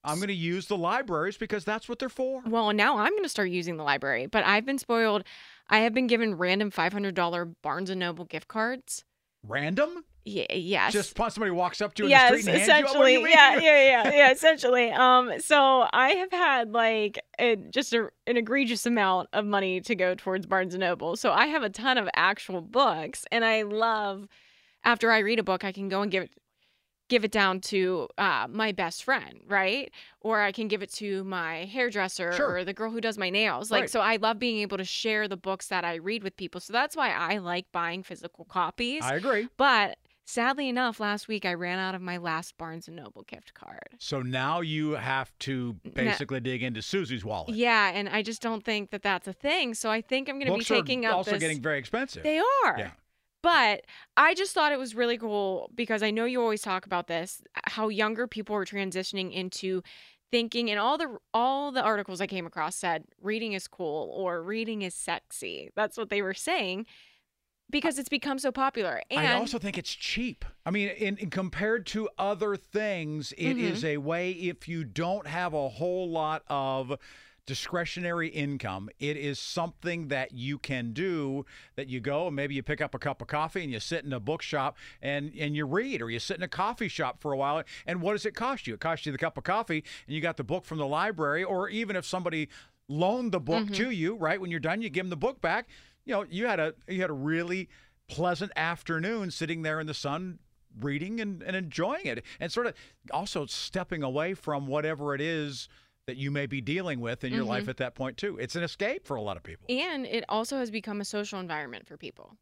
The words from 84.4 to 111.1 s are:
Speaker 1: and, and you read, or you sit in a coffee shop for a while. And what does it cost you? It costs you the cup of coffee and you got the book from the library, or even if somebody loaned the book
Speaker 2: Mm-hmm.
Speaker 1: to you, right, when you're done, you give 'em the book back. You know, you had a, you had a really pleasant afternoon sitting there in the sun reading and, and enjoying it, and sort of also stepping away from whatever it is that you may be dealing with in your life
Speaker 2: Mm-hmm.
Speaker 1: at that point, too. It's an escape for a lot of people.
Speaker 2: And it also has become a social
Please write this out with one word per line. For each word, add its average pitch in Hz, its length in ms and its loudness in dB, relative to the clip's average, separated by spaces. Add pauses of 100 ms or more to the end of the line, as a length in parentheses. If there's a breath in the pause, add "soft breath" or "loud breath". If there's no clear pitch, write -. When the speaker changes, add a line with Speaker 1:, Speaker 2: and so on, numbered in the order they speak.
Speaker 1:
and, 143 360 -6
and 147 180 -4
you 151 100 -2
read, 190 360 -2
or 117 80 -6
you 117 100 -4
sit 180 180 -6
in 175 60 -6
a 180 40 -6
coffee 214 400 -4
shop 135 340 -6
for 147 120 -4
a 135 40 -2
while. 147 260 0 (220 loud breath)
And 175 160 -4
what 196 120 0
does 214 120 -4
it 214 100 -2
cost 254 320 -4
you? 117 80 -6
It - 40 -18
costs 160 260 -4
you 151 60 -4
the 135 60 -6
cup 165 200 -2
of 131 60 -10
coffee 180 400 -2 (240 loud breath)
and 151 80 -6
you 156 60 -4
got 165 160 -2
the 143 60 -6
book 165 220 -4
from 160 120 -8
the 143 100 -2
library, 160 560 0
or 185 260 -2
even 208 260 -4
if 175 100 -4
somebody 165 440 -4 (400 loud breath)
loaned 196 420 0
the 180 80 0
book 214 260 0
Speaker 2:
Mm-hmm. 202 100 -6
Speaker 1:
to 226 160 0
you, 185 240 0
right, 180 260 0
when 180 100 -6
you're 165 80 -4
done, 170 220 -2
you 214 80 -4
give 180 160 -4
'em 185 40 -6
the 175 80 -6
book 247 240 -2
back. 190 260 0 (380 soft breath)
You 262 100 -4
know, 196 140 -2
you 202 180 -4
had 196 120 0
a, 156 140 0 (140)
you 185 140 -4
had 180 80 0
a 151 40 -4
really 165 560 -2 (400 soft breath)
pleasant 180 460 -2
afternoon 170 760 -4
sitting 165 300 -6
there 156 180 -2
in 156 80 -6
the 151 60 -8
sun 165 460 -6 (400)
reading 147 420 -4
and, 196 220 -6
and 185 120 -6
enjoying 190 500 -4
it, 117 180 -6 (160 loud breath)
and 165 120 -6
sort 240 160 -2
of 110 60 -4 (380 loud breath)
also 160 340 -4
stepping - 580 -6
away 151 300 -2
from 143 340 -4
whatever 147 480 -2
it 135 60 -4
is 151 480 -6 (380 soft breath)
that 127 100 -8
you 139 140 -4
may 143 140 -2
be 139 140 -6
dealing 147 400 -4
with 117 240 -6
in 127 80 -4
your 113 140 -2
life 120 180 -2
Speaker 2:
Mm-hmm. 107 60 -6
Speaker 1:
at 131 80 -8
that 127 180 -6
point, 131 220 -8
too. 202 200 -6
It's 127 200 -8
an 170 60 -4
escape 208 440 -6
for 143 80 -4
a 110 60 -6
lot 101 160 -6
of - 60 -16
people. - 260 -18
Speaker 2:
And 277 360 -4
it 226 220 -6
also 233 300 -4
has 240 120 -4
become 208 300 -8
a 202 60 -6
social 208 340 -8